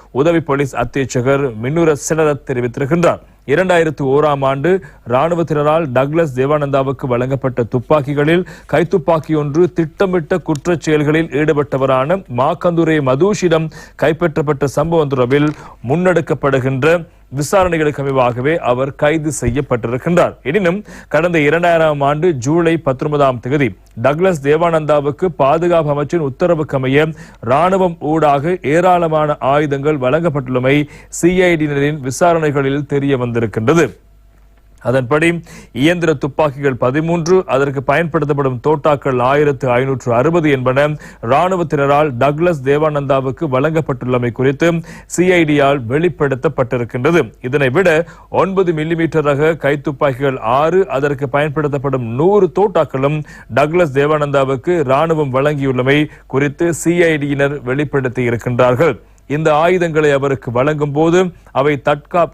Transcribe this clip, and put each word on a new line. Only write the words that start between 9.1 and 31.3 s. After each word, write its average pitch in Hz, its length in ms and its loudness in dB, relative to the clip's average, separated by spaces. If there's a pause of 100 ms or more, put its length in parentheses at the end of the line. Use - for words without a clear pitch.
ஒன்று 151 380 0
திட்டமிட்ட 175 680 -2
குற்றச் 160 420 -4
செயல்களில் 151 480 0
ஈடுபட்டவரான 143 920 0 (140)
மாக்கந்துரே 160 640 0
மதூஷிடம் 160 680 0 (320)
கைப்பற்றப்பட்ட 151 640 0
சம்பவம் 143 500 0
தொடர்பில் 135 340 2 (400)
முன்னெடுக்கப்படுகின்ற 151 1160 0 (300)
விசாரணைகளுக்கு 156 640 0
அமைவாகவே 131 540 0
அவர் 127 380 -2
கைது 151 360 0 (100)
செய்யப்பட்டிருக்கின்றார். 123 920 -2 (100)
எனினும் 180 360 -2 (300)
கடந்த 165 300 0
இரண்டாயிரம் 160 600 2
ஆண்டு 151 320 0
ஜூலை 160 440 0
பத்தொன்பதாம் 139 640 0
தேதி 131 280 0 (340)
டக்ளஸ் 156 400 0
தேவானந்தாவுக்கு 151 920 0
பாதுகாப்பு 160 560 2
அமைச்சின் 147 360 -2
உத்தரவுக்கமைய 147 800 0 (340)
இராணுவம் 170 600 2
ஊடாக 151 640 0
ஏராளமான 156 760 2
ஆயுதங்கள் 139 680 0
வழங்கப்பட்டுள்ளமை 135 720 0 (320)
சி 175 240 0 (100)